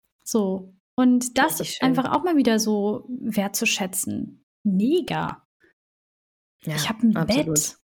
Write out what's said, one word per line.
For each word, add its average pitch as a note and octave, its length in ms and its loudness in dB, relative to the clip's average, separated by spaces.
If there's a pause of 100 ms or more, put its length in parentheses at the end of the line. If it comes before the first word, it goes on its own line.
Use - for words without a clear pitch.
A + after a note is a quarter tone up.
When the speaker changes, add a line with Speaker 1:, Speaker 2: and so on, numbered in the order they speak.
(240)
Speaker 1:
So. F#3+ 500 -2 (220)
Und B3 420 4
das D4+ 220 2
Speaker 2:
Richtig - 160 -8
schön. C4 120 0
Speaker 1:
einfach B3+ 240 0
auch C#4+ 120 2
mal F4 120 2
wieder A#3+ 220 4
so G#3 500 -2
wertzuschätzen. G#3 1400 -4 (200)
Mega. G3+ 800 0 (1200)
Speaker 2:
Ja, D#3 120 -6
Speaker 1:
Ich D3+ 120 -4
hab A3 140 -6
ein A3 140 4
Speaker 2:
absolut. E3 420 0
Speaker 1:
Bett. - 180 -4 (140)